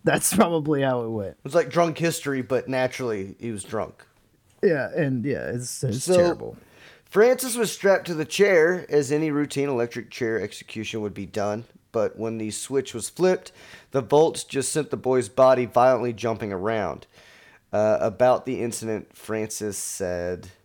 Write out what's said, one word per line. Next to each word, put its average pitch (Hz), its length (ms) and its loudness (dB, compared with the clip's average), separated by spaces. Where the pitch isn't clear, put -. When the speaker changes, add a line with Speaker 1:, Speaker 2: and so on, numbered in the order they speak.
Speaker 1:
That's 151 280 2
probably 156 480 2
how 127 220 2
it 113 60 -6
went. 104 220 -4
Speaker 2:
It - 120 -20
was 139 120 -10
like 160 140 4
drunk 170 280 2
history, 147 440 -2
but 127 280 -2
naturally 123 720 -4
he 117 120 -8
was 101 140 -8
drunk. - 400 -8
Speaker 1:
Yeah, 143 320 2
and 135 300 0
yeah, 78 260 -4
it's, 123 320 -8
it's 127 220 -2
Speaker 2:
So, 180 100 2
Speaker 1:
terrible. 156 420 2
Speaker 2:
Francis 240 540 2
was 220 140 0
strapped - 360 2
to 175 60 -4
the 156 120 -2
chair 180 640 4
as 143 220 2
any 156 180 2
routine 143 380 0
electric 120 420 -2
chair 113 300 -2
execution 107 600 -8
would 104 120 -6
be 101 120 -10
done, 104 400 -4
but 107 260 -2
when 113 200 -6
the 107 140 -6
switch 131 420 -4
was 110 160 -8
flipped, - 420 0
the 135 100 0
volts 147 440 4
just 135 260 -4
sent 151 180 -2
the 120 80 -4
boy's 127 300 0
body 131 380 6
violently 120 480 2
jumping 110 400 -4
around. 95 520 -4
Uh, 107 260 4
about 113 460 2
the 117 160 -4
incident, 110 560 -6
Francis 107 600 -6
said 90 720 -6